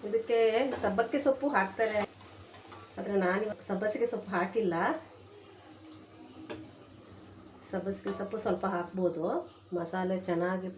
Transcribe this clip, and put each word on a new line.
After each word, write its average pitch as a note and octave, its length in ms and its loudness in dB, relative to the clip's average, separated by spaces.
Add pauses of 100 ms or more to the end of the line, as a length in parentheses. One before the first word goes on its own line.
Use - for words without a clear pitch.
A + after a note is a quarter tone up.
ಇದಕ್ಕೆ A3+ 300 2 (460)
ಸಬ್ಬಕ್ಕಿ A3+ 420 2
ಸೊಪ್ಪು C#4 300 4
ಹಾಕ್ತಾರೆ, G#3 460 2 (960)
ಆದ್ರೆ G3 260 -2
ನಾನು F#3 220 4
ಇವಾಗ G#3 240 -6
ಸಬ್ಬಸಿಗೆ G#3+ 420 0
ಸೊಪ್ಪು F#3+ 260 -6
ಹಾಕಿಲ್ಲ. F#3+ 380 2 (3000)
ಸಬ್ಬಸಿಗೆ G3 480 -4
ಸೊಪ್ಪು G3+ 240 -4
ಸ್ವಲ್ಪ F#3 220 0 (100)
ಹಾಕ್ಬೋದು F3 500 0 (520)
ಮಸಾಲೆ F#3 380 -2 (140)
ಚೆನ್ನಾಗಿ F#3 480 0